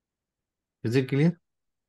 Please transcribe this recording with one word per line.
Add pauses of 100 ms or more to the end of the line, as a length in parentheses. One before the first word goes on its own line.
(840)
Is
it
clear? (560)